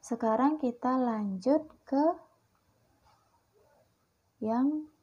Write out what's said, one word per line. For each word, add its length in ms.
Sekarang 580
kita 400
lanjut 640
ke 220
yang 480